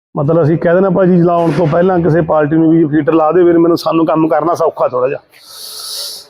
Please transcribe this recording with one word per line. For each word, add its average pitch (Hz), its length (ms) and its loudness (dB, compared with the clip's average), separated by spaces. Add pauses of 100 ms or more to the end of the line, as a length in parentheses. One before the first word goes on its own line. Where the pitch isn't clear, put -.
(140)
ਮਤਲਬ 160 280 0
ਅਸੀਂ 156 160 2
ਕਹਿ 170 160 0
ਦੇਣਾ 190 160 2
ਭਾਜੀ 180 320 2
ਲਾਉਣ 170 300 0
ਤੋਂ 165 140 0
ਪਹਿਲਾਂ 175 340 0
ਕਿਸੇ 165 200 0
ਪਾਰਟੀ 156 360 0
ਨੂੰ 160 140 2
ਵੀ 165 140 2
ਫੀਡਰ 151 280 -2
ਲਾ 156 200 2
ਦੇ 180 100 4
ਵੀਰ, 170 160 4
ਮੈਨੂੰ, 170 180 2
ਸਾਨੂੰ 160 300 -2
ਕੰਮ 160 220 0
ਕਰਨਾ 160 260 0
ਸੌਖਾ 160 340 -2
ਥੋੜ੍ਹਾ 127 200 -2
ਜਿਹਾ। 143 120 -8 (1080)